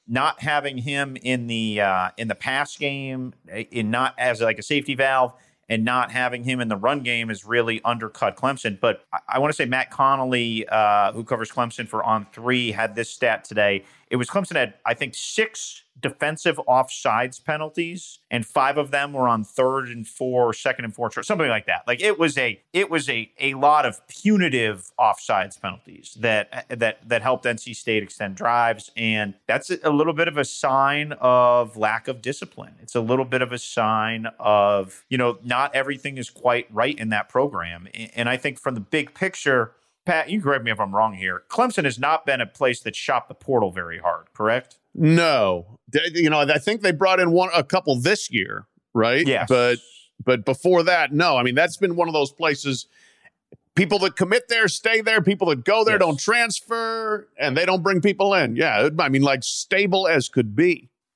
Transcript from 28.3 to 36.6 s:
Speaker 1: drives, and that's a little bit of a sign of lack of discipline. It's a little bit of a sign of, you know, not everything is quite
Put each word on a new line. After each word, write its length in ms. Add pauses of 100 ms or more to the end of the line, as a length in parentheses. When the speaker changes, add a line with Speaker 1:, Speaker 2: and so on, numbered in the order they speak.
Speaker 1:
drives, 640
and 380 (120)
that's 240
a 200
little 240
bit 120
of 100
a 80
sign 760
of 560
lack 320
of 120
discipline. 640
It's 140
a 40
little 260
bit 160
of 100
a 60
sign 680 (140)
of, 680
you 100
know, 260
not 280
everything 460
is 120
quite 420